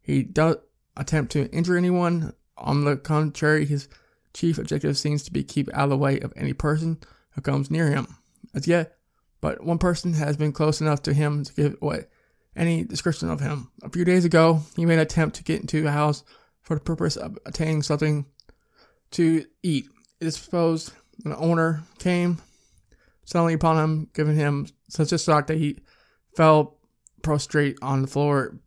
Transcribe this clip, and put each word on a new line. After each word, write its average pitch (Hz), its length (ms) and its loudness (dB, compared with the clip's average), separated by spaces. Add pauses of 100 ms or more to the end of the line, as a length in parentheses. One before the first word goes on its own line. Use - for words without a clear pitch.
He 139 220 -2
does 160 340 2 (400)
attempt 139 360 -2
to 143 180 -2
injure 175 260 0
anyone. 175 560 0 (240)
On 143 280 -2
the 143 120 0
contrary, 151 680 0
his 143 220 -4 (460)
chief 165 240 0
objective 143 400 -2
seems 147 260 -2
to - 80 -16
be 139 120 -4
keep 139 320 -4
out 139 80 0
of 139 80 0
the 135 60 0
way 139 240 0
of - 140 -10
any 135 180 -4
person 156 440 -2 (340)
who 139 100 -8
comes 139 280 -2
near 156 220 2
him. 143 160 -2 (480)
As 139 120 -4
yet, 170 300 0 (440)
but - 220 -4
one 170 140 -2
person 175 360 0
has 147 240 0
been 151 160 0
close 151 280 0
enough 151 220 0
to - 100 0
him 147 300 0
to - 100 -12
give 147 300 0
away - 220 -4 (500)
any 165 300 0
description 160 440 -4
of 147 120 -4
him. 143 280 -6 (140)
A 160 60 -14
few 175 160 -2
days 180 180 4
ago, 160 380 6 (160)
he 170 80 0
made 170 80 4
an 160 80 4
attempt 160 340 0
to - 80 -16
get 160 160 -2
into 151 260 -2
a 143 60 0
house 147 320 0 (380)
for - 140 -4
the 143 60 -4
purpose 165 360 -2
of - 280 -10
obtaining 156 360 -2
something 147 440 0 (840)
to 165 320 2 (180)
eat. 151 280 -2 (320)
It 165 60 -4
is 156 100 -6
supposed 165 560 -2 (320)
an 147 120 -6
owner 165 460 0 (160)
came 175 420 0 (840)
suddenly 165 300 2
upon 160 220 4
him, 156 360 0
giving 151 240 2
him 143 300 0 (200)
such - 240 -2
a 175 60 0
shock 151 300 2
that 160 100 -2
he 147 220 -2 (580)
fell 156 400 6 (440)
prostrate 147 600 0
on 135 220 0
the 131 40 -4
floor 143 580 0